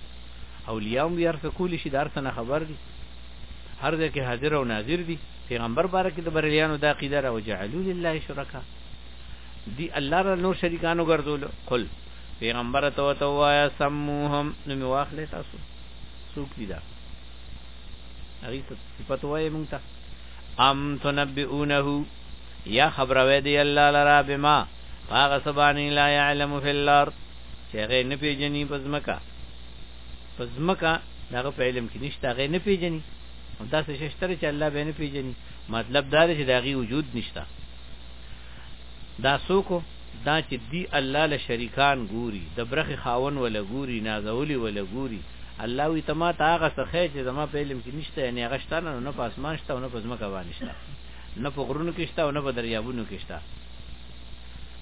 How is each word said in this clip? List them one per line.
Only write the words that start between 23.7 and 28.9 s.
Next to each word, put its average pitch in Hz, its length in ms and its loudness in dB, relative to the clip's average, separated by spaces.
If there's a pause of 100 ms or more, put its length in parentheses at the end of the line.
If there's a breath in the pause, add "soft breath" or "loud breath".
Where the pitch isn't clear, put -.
لرا 147 300 10
«بما»، 143 360 6 (500)
په - 80 -6
هغه 139 300 6
څه 151 140 0
باندې 147 340 6
«لا 143 160 8
يعلم 143 500 4
في 143 120 0
الارض»، 143 420 6 (580)
چې - 40 -6
هغه 117 280 4
نه 131 120 -2
پېژني 147 540 0
په 147 80 -2
ځمکه. 139 400 -2 (1200)